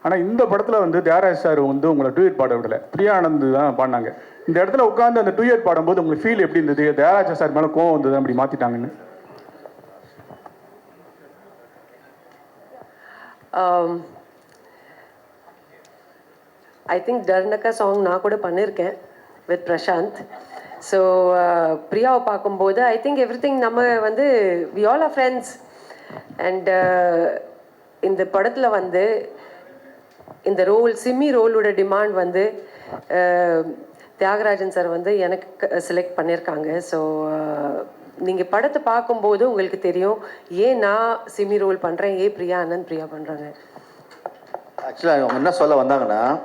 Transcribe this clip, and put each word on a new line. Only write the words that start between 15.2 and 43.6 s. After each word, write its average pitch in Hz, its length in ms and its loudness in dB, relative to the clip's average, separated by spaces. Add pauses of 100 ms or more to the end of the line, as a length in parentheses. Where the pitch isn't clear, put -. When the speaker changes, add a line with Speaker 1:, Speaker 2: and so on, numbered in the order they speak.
Speaker 2:
I 175 200 -2
think 233 60 -2
டர்னக்கா 208 580 0
சாங் 208 320 0
நான் 185 200 0
கூட 208 140 0
பண்ணிருக்கேன் 190 600 -2 (500)
with 175 180 0
பிரசாந்த். 175 480 -2 (680)
So, 185 560 2
uh, 170 440 2 (100)
பிரியாவை 240 340 2
பார்க்கும்போது, 196 600 0
I 233 140 2
think 262 320 0
everything, 247 220 -2
நம்ம 240 480 2
வந்து, 214 760 2
we 208 100 0
all 277 160 2
are 311 120 0
friends. 254 300 0 (960)
And, 185 320 -2
uh, 180 720 2 (580)
இந்த 190 240 0
படத்துல 233 460 0
வந்து 190 600 0 (1120)
இந்த 190 200 0
ரோல், 220 400 4
சிம்மி 247 200 0
ரோலோட 226 440 2
டிமாண்ட் 196 440 0
வந்து, 185 520 -2 (460)
uh, 175 640 2 (460)
தியாகராஜன் 196 480 0
சார் 180 200 -2
வந்து 175 300 -2
எனக்கு 190 300 -2 (100)
க-, 175 320 -2
செலக்ட் 180 280 -2
பண்ணிருக்காங்க. 165 600 -4
So, 156 540 -4
uh, 151 520 -4 (340)
நீங்க 185 260 -2
படத்தை 233 380 -2
பார்க்கும்போது 226 680 0
உங்களுக்கு 190 300 -4
தெரியும், 190 440 -2 (260)
ஏன் 220 280 2
நான் 226 420 0 (180)
சிம்மி 202 200 0
ரோல் 196 200 0
பண்றேன், 185 400 -4
ஏன் 202 160 0
பிரியா 180 280 -4
ஆனந்த் 175 220 -4
பிரியா 160 220 -8
பண்றாங்க. 156 380 -12 (1300)